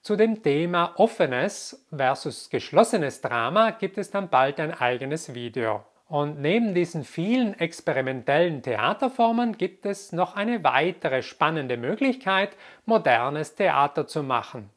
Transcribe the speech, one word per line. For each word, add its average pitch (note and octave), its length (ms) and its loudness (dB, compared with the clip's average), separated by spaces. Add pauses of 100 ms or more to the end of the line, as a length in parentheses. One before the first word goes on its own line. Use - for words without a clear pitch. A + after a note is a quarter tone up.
Zu G#3 160 -2
dem A3 260 2
Thema E3+ 540 0
offenes E3 880 0 (100)
versus C3+ 540 -2
geschlossenes D#3 720 2
Drama C3 500 0
gibt G3+ 280 -6
es - 120 -8
dann G3 180 -4
bald C#3+ 300 4
ein D#3+ 160 -4
eigenes B2+ 580 -4
Video. A#2 520 -4 (240)
Und D3 320 -4
neben G3 340 0
diesen E3+ 300 -2
vielen G#3+ 540 -2
experimentellen C#3+ 1040 0
Theaterformen A3+ 920 0
gibt F#3 300 -6
es G3+ 260 -8
noch F3 240 -2
eine G#3+ 260 -2
weitere C#3+ 600 2
spannende D3 540 -2
Möglichkeit, G3 720 0 (340)
modernes D3 680 2
Theater C#3+ 520 2
zu D#3 160 -4
machen B2 540 -4